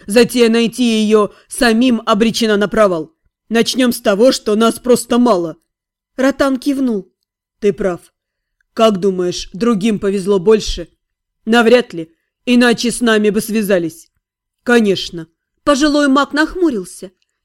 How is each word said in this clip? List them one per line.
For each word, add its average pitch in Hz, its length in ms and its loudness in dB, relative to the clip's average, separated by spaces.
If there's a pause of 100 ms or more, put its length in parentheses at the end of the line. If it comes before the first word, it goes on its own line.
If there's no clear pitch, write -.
затея 233 420 2
найти 233 340 0
ее 214 500 2 (140)
самим 233 580 2
обречена 220 520 0
на 202 100 0
провал. 180 460 0 (360)
Начнем 233 420 0
с - 100 -10
того, 220 300 2
что 220 240 -4
нас 226 240 0
просто 240 380 0
мало". 180 400 0 (580)
Ротан 269 420 0
кивнул. 254 560 -4 (460)
"Ты 202 140 0
прав. 185 400 -8 (600)
Как 220 260 2
думаешь, 180 540 -4
другим 208 460 -2
повезло 196 400 -2
больше?" 185 480 0 (580)
"Навряд 233 480 2
ли, 165 220 -12 (300)
иначе 240 460 2
с - 100 -10
нами 214 280 2
бы 208 120 0
связались". 196 680 -4 (540)
"Конечно". 190 640 -2 (360)
Пожилой 294 440 0
маг 269 260 0
нахмурился. 285 800 -4 (340)